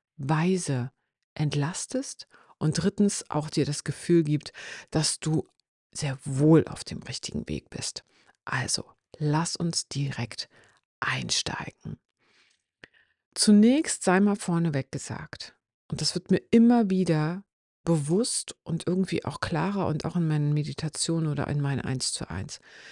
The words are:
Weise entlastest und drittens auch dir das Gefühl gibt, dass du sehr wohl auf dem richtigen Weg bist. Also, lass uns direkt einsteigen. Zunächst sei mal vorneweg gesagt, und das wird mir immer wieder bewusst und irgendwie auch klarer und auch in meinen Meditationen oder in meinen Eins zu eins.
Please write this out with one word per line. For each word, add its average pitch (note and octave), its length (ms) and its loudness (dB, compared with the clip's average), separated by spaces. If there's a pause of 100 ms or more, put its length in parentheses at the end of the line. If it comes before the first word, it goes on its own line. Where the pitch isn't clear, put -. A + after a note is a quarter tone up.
(180)
Weise D3+ 720 0 (440)
entlastest D3+ 920 -4 (300)
und - 260 0
drittens G3+ 480 0
auch D3+ 180 -2
dir D3 160 0
das D3 180 -6
Gefühl E3+ 400 2
gibt, D3+ 300 -2 (380)
dass - 280 0
du D#3 300 -2 (420)
sehr C3+ 320 -6
wohl D3 440 6
auf - 160 -10
dem - 180 -10
richtigen - 480 -8
Weg - 220 -8
bist. - 320 -10 (420)
Also, - 400 -4 (320)
lass D3+ 380 0
uns - 320 -4
direkt C3 600 -6 (520)
einsteigen. - 960 -6 (1400)
Zunächst A3+ 720 6
sei F#3 160 6
mal D4+ 160 4
vorneweg E3+ 560 -2
gesagt, - 640 -10 (320)
und - 140 -6
das D#3 120 -2
wird - 160 -6
mir F#3+ 120 4 (100)
immer A#3 400 6
wieder E3+ 520 0 (400)
bewusst E3 800 0
und - 240 -6
irgendwie F3+ 400 -2
auch D3 140 -6
klarer F3+ 480 -2
und D3+ 180 -2
auch D#3+ 100 -4
in E3+ 120 0
meinen D3 260 2
Meditationen D3+ 800 -2
oder C#3+ 160 -4
in C#3+ 140 -2
meinen C#3 200 -2
Eins - 320 -4
zu - 160 -8
eins. G2 300 -10 (320)